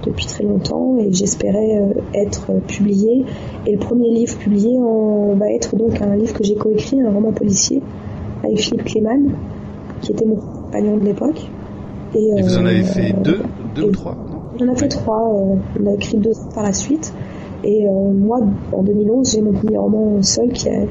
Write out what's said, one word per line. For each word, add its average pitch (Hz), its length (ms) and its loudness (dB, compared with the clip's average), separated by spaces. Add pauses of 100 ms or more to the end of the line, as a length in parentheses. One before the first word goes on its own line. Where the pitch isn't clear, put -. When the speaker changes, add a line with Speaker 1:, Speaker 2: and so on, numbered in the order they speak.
Speaker 1:
depuis - 220 -4
très - 160 -6
longtemps 208 560 0
et 202 120 2
j'espérais, 202 680 0
euh, 202 140 2 (200)
être 202 380 -2 (160)
publiée. 208 580 2 (400)
Et 214 60 2
le 196 80 2
premier 233 320 2
livre 233 260 0
publié 208 400 2
en, 214 560 2
va 208 180 2
être 233 240 -2
donc 226 240 0
un 202 160 0
livre 220 180 0
que 214 100 -2
j'ai 202 100 2
coécrit, 214 480 0
un 220 100 2
roman 208 200 2
policier 208 500 0 (600)
avec 214 160 0
Philippe - 260 -2
Clément, 220 340 0 (800)
qui - 100 -4
était 226 140 0
mon 220 100 2
compagnon 208 640 -2
de 196 80 2
l'époque. 220 360 0 (720)
Et, 220 60 2 (180)
Speaker 2:
Et 196 60 2
vous 180 120 4
en 180 100 2
Speaker 1:
euh, 180 40 4
Speaker 2:
avez 180 140 4
fait 190 300 0
deux, 190 280 2 (320)
deux 147 80 -4
Speaker 1:
et 208 40 0
Speaker 2:
ou 196 60 4
trois, 180 220 -4
non ? - 280 -10 (180)
Speaker 1:
On 247 100 2
en 254 40 2
a - 20 0
fait 262 80 0
Speaker 2:
Ouais. 277 60 2
Speaker 1:
trois, 226 440 0
euh, 196 220 2 (260)
on 202 60 2
a 202 80 2
écrit 202 220 -2
deux 214 160 4 (200)
par 220 80 -4
la 202 120 2
suite. - 380 -2 (520)
Et, 208 240 4
euh, 196 40 4 (200)
moi, 208 280 2 (340)
en 190 100 0
deux 202 100 2
mille 208 180 2
onze, 254 220 2
j'ai 220 80 2
mon 208 120 2
premier 214 240 0
roman 208 460 2
seul 233 280 2
qui - 160 -4
a 101 240 0